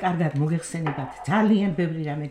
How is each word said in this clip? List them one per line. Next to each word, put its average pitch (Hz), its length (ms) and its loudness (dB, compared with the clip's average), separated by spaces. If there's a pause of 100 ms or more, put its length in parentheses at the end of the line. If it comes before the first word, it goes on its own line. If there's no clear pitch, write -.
კარგად 175 400 0
მოგეხსენებათ, 156 720 -2 (180)
ძალიან 202 480 4
ბევრი 160 320 0
რამე 147 220 -6